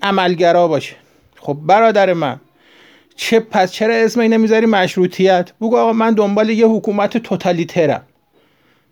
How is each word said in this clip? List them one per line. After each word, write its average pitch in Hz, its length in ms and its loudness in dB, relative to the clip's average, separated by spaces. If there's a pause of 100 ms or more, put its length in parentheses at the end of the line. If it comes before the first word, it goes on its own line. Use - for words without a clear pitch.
عملگرا 180 640 0
باشه. - 280 -4 (440)
خب 147 260 -8
برادر 202 460 2
من، 147 280 -4 (760)
چه، - 240 0
پس 196 320 -2
چرا 220 220 -2
اسم 226 260 0
اینو 226 180 2
می‌ذاری 220 280 2
مشروطیت؟ 185 920 0
بگو: 226 160 -2
«آقا 233 160 2
من 226 220 0
دنبال 214 360 0
یه 226 160 2
حکومت 208 500 0
توتالیترم.» 175 840 -2 (880)